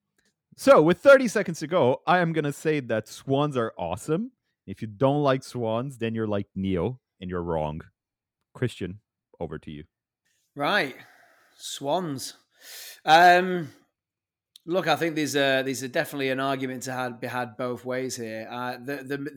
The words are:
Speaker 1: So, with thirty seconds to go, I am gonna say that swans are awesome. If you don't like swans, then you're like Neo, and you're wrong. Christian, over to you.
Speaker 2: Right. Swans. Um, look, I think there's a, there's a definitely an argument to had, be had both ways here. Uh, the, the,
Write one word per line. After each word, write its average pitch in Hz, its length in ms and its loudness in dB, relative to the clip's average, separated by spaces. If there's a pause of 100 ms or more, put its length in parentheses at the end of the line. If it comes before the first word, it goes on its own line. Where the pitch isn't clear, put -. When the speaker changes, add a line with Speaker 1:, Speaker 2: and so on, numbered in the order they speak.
(580)
Speaker 1:
So, 262 240 8
with 165 180 4
thirty 269 280 8
seconds 185 320 -4
to 156 80 -8
go, 147 400 2
I 175 120 4
am 165 140 0
gonna 147 200 0
say 156 280 -2
that 113 260 -4
swans 139 500 -2
are 113 200 -2
awesome. 147 540 -4 (340)
If 98 160 -14
you 113 60 -8
don't 135 360 2
like 135 200 0
swans, 120 560 -6
then 113 160 -4
you're 110 120 -2
like 104 280 -2
Neo, 95 440 -2 (220)
and 92 80 -10
you're 87 140 -4
wrong. 78 380 -4 (720)
Christian, 101 460 -8 (400)
over 80 200 -10
to - 120 -18
you. 73 120 -14 (720)
Speaker 2:
Right. 151 400 -2 (640)
Swans. 143 760 -6 (720)
Um, 175 640 6 (960)
look, 165 220 -2
I 156 80 4
think 156 200 -2
there's 143 200 -2
a, 135 280 2
there's 127 200 -6
a 131 40 -6
definitely 139 420 -4
an 131 100 -2
argument 131 440 -4
to 131 80 -8
had, 123 280 -6
be 123 80 -8
had 120 300 -8
both 123 280 -6
ways 127 300 -4
here. 110 360 -10
Uh, 123 260 -8
the, 131 260 -10
the, 139 140 -6 (200)